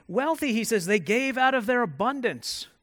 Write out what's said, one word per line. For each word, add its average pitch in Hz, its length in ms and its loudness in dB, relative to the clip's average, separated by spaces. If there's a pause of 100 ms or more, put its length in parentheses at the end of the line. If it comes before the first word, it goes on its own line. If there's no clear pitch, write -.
wealthy, 269 440 0
he 220 120 2
says, 202 220 0
they 208 120 4
gave 226 380 0
out 262 180 4
of 233 120 0
their 247 160 2
abundance. 208 840 -2 (140)